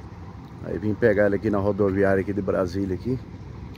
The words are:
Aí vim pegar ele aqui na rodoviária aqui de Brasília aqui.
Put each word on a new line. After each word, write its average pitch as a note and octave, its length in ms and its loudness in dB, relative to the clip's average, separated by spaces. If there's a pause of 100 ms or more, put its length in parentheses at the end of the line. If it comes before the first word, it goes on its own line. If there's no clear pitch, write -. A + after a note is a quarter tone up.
(640)
Aí E2+ 140 -6
vim G#2 160 0
pegar G#2 320 6
ele G2+ 100 4
aqui G2 120 -2
na G#2 100 2
rodoviária G2 600 4
aqui F#2+ 120 -2
de G2+ 100 -2
Brasília F#2 540 0
aqui. A#2+ 200 -4 (600)